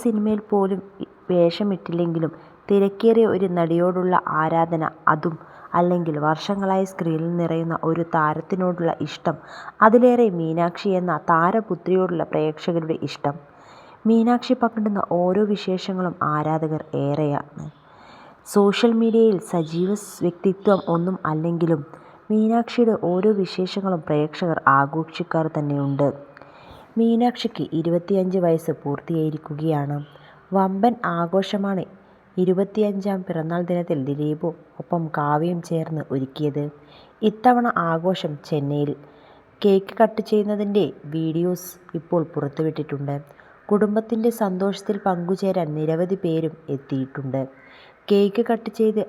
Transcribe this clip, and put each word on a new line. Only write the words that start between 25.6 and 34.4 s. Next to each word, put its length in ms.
മീനാക്ഷിക്ക് 680
ഇരുപത്തിയഞ്ച് 680
വയസ്സ് 360
പൂർത്തിയായിരിക്കുകയാണ്. 1160
വമ്പൻ 380
ആഘോഷമാണ്. 680
ഇരുപത്തിയഞ്ചാം 840
പിറന്നാൾ 420
ദിനത്തിൽ 300
ദിലീപും 460